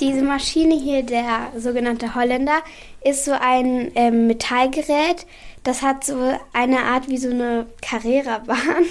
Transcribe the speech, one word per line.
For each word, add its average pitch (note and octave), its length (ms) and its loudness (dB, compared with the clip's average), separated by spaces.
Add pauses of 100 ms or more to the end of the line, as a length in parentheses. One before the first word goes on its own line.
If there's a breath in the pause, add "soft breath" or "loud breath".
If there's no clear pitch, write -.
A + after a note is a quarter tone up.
Diese C4+ 220 0
Maschine C#4 520 2
hier, C#4 280 0
der A#3 560 -4
sogenannte A#3+ 560 -2
Holländer, B3+ 440 2 (440 loud breath)
ist C#4 220 0
so C#4 80 0
ein, B3+ 640 2
ähm, A#3 320 4
Metallgerät. C#4+ 1000 0 (360 loud breath)
Das B3+ 200 -2
hat C4+ 220 0
so C#4 140 -4 (340)
eine B3 280 2
Art C4 280 -2
wie C4 80 -2
so B3+ 140 -4
eine A#3+ 360 -2 (140)
Carrera-Bahn. B3 1120 0